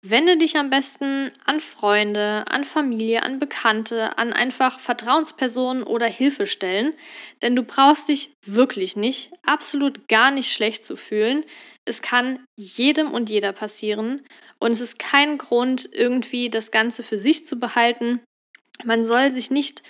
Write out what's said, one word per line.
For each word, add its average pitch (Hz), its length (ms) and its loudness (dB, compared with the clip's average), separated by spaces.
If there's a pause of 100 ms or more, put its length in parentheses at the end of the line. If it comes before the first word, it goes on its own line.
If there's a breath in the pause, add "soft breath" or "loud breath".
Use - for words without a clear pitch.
wende 311 300 4
dich 320 180 2
am 285 140 -2
besten 277 640 -2 (140)
an 302 160 -2
Freunde, 208 880 0
an - 160 -2
Familie, 233 600 -2
an 262 160 -6
Bekannte, 226 800 -2
an 233 140 -2
einfach 254 460 0
Vertrauenspersonen 254 1040 -2
oder 233 240 -2
Hilfestellen, 220 880 0 (480 loud breath)
denn 247 140 2
du 247 80 2
brauchst 277 440 4
dich 285 260 -2 (120)
wirklich 208 500 2
nicht, 220 360 -4 (160)
absolut 285 600 -2
gar 226 220 6
nicht 277 240 -2
schlecht 214 320 -2
zu - 100 -10
fühlen. 233 480 0 (420 loud breath)
Es 233 180 -4
kann 254 360 0 (160)
jedem 277 560 0
und 226 200 -4
jeder 202 200 0
passieren 214 720 -4 (380 loud breath)
und 233 120 2
es 226 100 0
ist 240 180 -6
kein 294 380 2
Grund, 254 540 0
irgendwie 247 580 0
das 226 220 -4
Ganze 226 320 0
für - 140 -4
sich 262 280 2
zu 247 140 -6
behalten. 240 640 0 (600)
Man 226 200 2
soll 247 280 4
sich 254 200 -6
nicht 285 380 -2